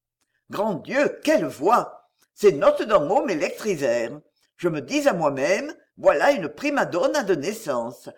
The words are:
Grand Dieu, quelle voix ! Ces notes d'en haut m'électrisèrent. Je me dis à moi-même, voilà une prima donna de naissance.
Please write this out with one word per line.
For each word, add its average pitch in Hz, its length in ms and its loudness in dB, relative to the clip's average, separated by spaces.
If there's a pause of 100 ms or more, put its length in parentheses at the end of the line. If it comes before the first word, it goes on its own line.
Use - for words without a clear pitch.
(500)
Grand 208 240 -2
Dieu, 220 500 -2
quelle 285 220 2
voix ! 151 640 0 (240)
Ces 202 180 6
notes 269 320 2
d'en 196 260 2
haut 269 140 2
m'électrisèrent. 147 960 -2 (380)
Je 170 100 -4
me 156 140 -2
dis 269 260 0
à 240 60 4
moi-même, 170 600 0 (220)
voilà 170 360 4
une 185 180 -2
prima 277 340 -2
donna 180 400 -2
de 190 120 2
naissance. 135 840 -6